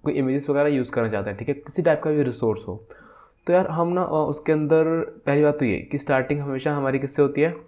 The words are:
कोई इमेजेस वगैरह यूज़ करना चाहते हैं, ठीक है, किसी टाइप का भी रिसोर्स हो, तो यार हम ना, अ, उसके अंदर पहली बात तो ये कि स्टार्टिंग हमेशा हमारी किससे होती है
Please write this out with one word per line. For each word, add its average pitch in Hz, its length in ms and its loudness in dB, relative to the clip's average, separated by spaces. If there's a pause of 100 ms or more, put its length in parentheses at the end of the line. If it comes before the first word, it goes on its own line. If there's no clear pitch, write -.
कोई 147 100 -2
इमेजेस 139 360 -2
वगैरह 147 200 2
यूज़ 127 220 0
करना 117 180 0
चाहते 104 200 -4
हैं, 98 100 -8
ठीक 117 80 -6
है, 143 60 -2
किसी - 280 -6
टाइप 156 220 2
का 156 80 0
भी 147 120 2
रिसोर्स 113 440 -2
हो, 90 180 -12 (640)
तो 175 60 4
यार 185 140 4
हम 170 200 -2
ना, 180 140 0
अ, 156 280 0
उसके 147 220 -4
अंदर 156 320 4 (420)
पहली 143 180 4
बात 147 160 2
तो 139 60 0
ये 101 140 0
कि - 180 -8
स्टार्टिंग 139 420 0
हमेशा 143 340 -4
हमारी 135 260 0
किससे 139 220 -2
होती 143 200 2
है 160 140 2 (120)